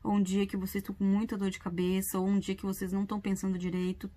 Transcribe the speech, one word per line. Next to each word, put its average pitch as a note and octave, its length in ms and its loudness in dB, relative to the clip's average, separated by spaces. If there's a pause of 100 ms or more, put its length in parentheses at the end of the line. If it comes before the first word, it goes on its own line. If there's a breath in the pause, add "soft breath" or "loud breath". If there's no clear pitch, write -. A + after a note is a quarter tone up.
ou G#3 120 0
um G3+ 80 6
dia G3 240 4
que G3 100 -4
vocês F#3+ 260 -2
estão G3 120 -6
com G3 100 -2
muita G3+ 320 2
dor G3 140 0
de F#3+ 80 -4
cabeça, F#3 600 0
ou F#3 80 2
um G3+ 120 4
dia F#3+ 160 0
que F#3+ 100 -6
vocês F#3+ 260 -4
não G3 140 0
tão G#3 160 -4
pensando F#3+ 380 0
direito, F3+ 580 -2